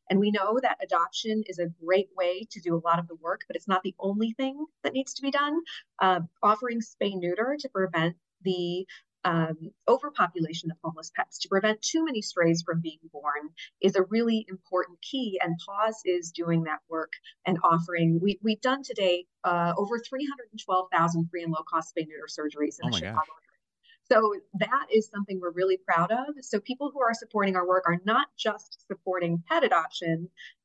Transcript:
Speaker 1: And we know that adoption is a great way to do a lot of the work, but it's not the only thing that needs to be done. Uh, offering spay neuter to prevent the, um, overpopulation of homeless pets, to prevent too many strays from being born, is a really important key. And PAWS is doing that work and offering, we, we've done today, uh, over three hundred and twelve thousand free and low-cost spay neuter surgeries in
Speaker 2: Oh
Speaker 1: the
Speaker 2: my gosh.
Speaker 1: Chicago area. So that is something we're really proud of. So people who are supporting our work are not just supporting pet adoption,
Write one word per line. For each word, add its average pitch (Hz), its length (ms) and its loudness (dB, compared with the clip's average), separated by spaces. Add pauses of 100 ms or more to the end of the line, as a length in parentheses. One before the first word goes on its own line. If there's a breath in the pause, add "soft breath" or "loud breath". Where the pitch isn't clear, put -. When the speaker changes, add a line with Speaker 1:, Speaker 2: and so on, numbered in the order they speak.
(100)
Speaker 1:
And 190 100 6
we 208 100 4
know 208 300 2
that 240 220 2
adoption 190 640 0
is 180 120 -8
a 175 100 0 (140)
great 185 320 4
way 185 360 0
to 202 100 -14
do 170 160 0
a 165 80 -2
lot 170 140 4
of 170 100 -4
the 170 140 -14
work, 175 240 -4
but - 100 -10
it's - 120 -10
not 190 140 2
the 190 160 -6
only 208 340 0
thing 269 340 -4 (180)
that - 80 -2
needs 262 220 -4
to - 80 -10
be 277 80 -2
done. 294 280 0 (400 loud breath)
Uh, 185 220 4 (220)
offering 226 380 2
spay 208 340 -4
neuter 190 440 0
to 277 120 -10
prevent 170 460 0 (260)
the, 180 440 -2 (380 loud breath)
um, 160 460 0 (160)
overpopulation 175 840 0
of - 100 -10
homeless 160 320 -10
pets, - 240 -6
to - 100 -8
prevent 214 320 2
too 320 240 0
many 262 160 -2
strays 170 460 2
from 165 140 -2
being 160 180 -8 (140)
born, 147 380 -6 (300 loud breath)
is 190 140 4
a 190 80 4
really 220 460 2
important 185 520 -4
key. 226 400 -6
And 170 240 -2
PAWS 214 300 -2 (100)
is 175 280 0
doing 165 320 0
that 156 240 -4
work 160 240 -4 (340 loud breath)
and 180 160 0
offering, 170 580 4
we, 196 220 0
we've 214 180 0
done 269 220 0
today, 185 440 0 (180)
uh, 175 320 2
over 208 240 0
three 262 260 -6
hundred 262 240 -8
and 220 140 -16
twelve 185 280 0
thousand 170 380 2
free 170 140 -6
and 165 80 -4
low-cost 160 440 -4
spay 160 80 -2
neuter 156 240 -14
surgeries 147 540 -4
in - 40 -4
Speaker 2:
Oh - 20 0
Speaker 1:
the - 20 0
Speaker 2:
my - 100 -2
gosh. 95 100 -6
Speaker 1:
Chicago - 220 -4 (140)
area. - 640 -12
So 220 240 4 (240)
that 254 340 0
is 220 160 4
something 202 320 -6
we're 175 120 -4
really 185 340 0
proud 175 240 2
of. 269 300 -2
So 226 180 -4
people 262 340 -6
who 277 80 -6
are 233 140 2
supporting 202 400 -2
our 180 120 2
work 185 200 4
are 175 180 2
not 226 220 2 (100)
just - 520 -6
supporting 175 600 -2
pet 320 140 4
adoption, 170 680 0 (340 loud breath)